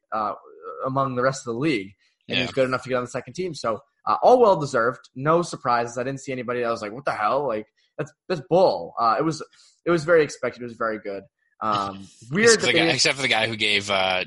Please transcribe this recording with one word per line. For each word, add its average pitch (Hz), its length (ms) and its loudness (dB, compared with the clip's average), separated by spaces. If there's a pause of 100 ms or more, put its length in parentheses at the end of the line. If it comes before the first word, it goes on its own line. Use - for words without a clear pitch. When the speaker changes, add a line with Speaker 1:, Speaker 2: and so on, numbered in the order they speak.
(100)
Speaker 1:
uh, 107 240 -4 (520)
among 131 300 -2
the 123 60 0
rest 135 240 -2
of 120 60 -6
the 113 80 -6
league. 107 320 -2 (360)
And 120 80 -4
Speaker 2:
Yeah. - 0 -
Speaker 1:
he - 100 0
was 98 60 -10
good 131 140 2
enough 127 180 -4
to - 40 -12
get 127 80 -2
on 123 80 -4
the 120 60 -12
second 127 240 -12
team. 180 180 -6
So, 113 280 -4 (260)
uh, 107 160 2
all 240 180 8
well 202 180 6
deserved. 127 420 0 (140)
No 156 280 2
surprises. 120 540 -2
I 123 80 -4
didn't 135 160 -6
see 135 120 -10
anybody 123 300 -4
that 117 80 0
was 110 120 -4
like, 104 100 -8
"What 135 140 -14
the 151 60 0
hell?" 113 340 0
Like, 110 200 -4 (300)
that's, 151 160 -8 (160)
that's 175 220 -4
bull. 117 480 2
Uh, 113 200 2
it 143 40 0
was, 160 200 -2 (440)
it 160 40 0
was 170 140 2
very 165 180 6
expected. 123 380 -4
It 123 60 -10
was 117 100 -14
very 110 220 -4
good. 98 240 -10 (400)
Um, 98 440 -4 (120)
Speaker 2:
<laughs> 117 120 -20
Speaker 1:
weird 196 160 0
Speaker 2:
Except 220 140 8
Speaker 1:
that - 0 -
Speaker 2:
for 185 60 0
the - 0 -
Speaker 1:
they - 60 2
Speaker 2:
guy, 170 80 2
Speaker 1:
didn't 165 160 2
Speaker 2:
except 135 200 0
for 139 60 -6
the 131 60 -2
guy 110 200 2
who 113 80 -6
gave, 104 340 0
uh, 92 360 0